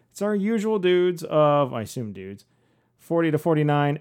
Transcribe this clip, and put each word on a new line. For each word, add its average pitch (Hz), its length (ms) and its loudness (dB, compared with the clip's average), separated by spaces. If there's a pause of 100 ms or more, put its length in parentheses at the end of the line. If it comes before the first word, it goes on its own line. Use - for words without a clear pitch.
(120)
it's - 100 -12
our 208 140 -2
usual 214 420 -2
dudes 180 460 2
of, 147 500 2
I 113 100 -6
assume 107 280 -10
dudes, 95 320 -14 (560)
forty 165 320 0
to 151 80 0
forty-nine, 147 600 2